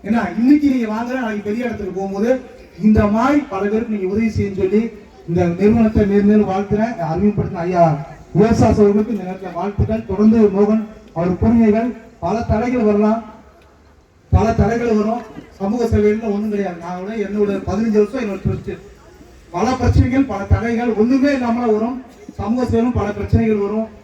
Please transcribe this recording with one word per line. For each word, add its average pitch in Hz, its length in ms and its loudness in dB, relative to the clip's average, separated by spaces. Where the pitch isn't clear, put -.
ஏன்னா 226 160 0
இன்னைக்கு 285 340 4
நீங்க 233 220 0
வாங்குற, 240 280 -6
நாளைக்கு 208 260 -6
பெரிய 240 200 -4
இடத்துக்கு 196 300 -6
போகும்போது 196 320 -2
இந்த 214 140 8
மாதிரி 269 240 2
பல 196 180 -4
பேருக்கு 220 260 -2
நீங்க 185 180 -2
உதவி 220 200 0
செய்யணும்னு 202 280 -2
சொல்லி 202 200 2
இந்த 175 120 0
நிறுவனத்தை 220 500 4
மேல் 202 180 4
மேலும் 208 220 4
வாழ்த்துறேன். 208 420 -2
அறிமுகப்படுத்தின 190 540 -2
ஐயா 175 200 2
யுவசாஸ் 220 480 4
அவர்களுக்கு 214 320 2
இந்த 185 120 -6
நேரத்துல 185 320 -10
வாழ்த்துக்கள். 202 520 -4
தொடர்ந்து 214 280 4
மோகன் 208 280 2
அவர் 175 240 -2
பொறுமைகள், 226 480 4
பல 185 120 -2
தடைகள் 233 380 0
வரலாம், 214 340 2
பல 208 140 2
தடைகள் 226 380 0
வரும். 220 240 -2
சமூக 220 320 -2
சேவைகள்னு 214 440 0
ஒண்ணும் 214 200 -4
கிடையாது. 185 300 -4
நான் 180 160 -10
கூட 202 120 -10
என்னோட 202 240 -2
பதினஞ்சு 214 320 0
வருஷம் 233 240 -2
என்னோட 196 200 -6
ட்ரஸ்ட், - 280 -4
பல 190 120 0
பிரச்சனைகள், 254 520 2
பல 196 80 -6
தடைகள் 226 380 -2
ஒண்ணுமே 262 360 2
இல்லாம 240 380 -2
வரும். 233 220 -4
சமூக 240 320 -2
சேவையும் 226 280 0
பல 202 100 -2
பிரச்சனைகள் 214 460 0
வரும். 220 240 -4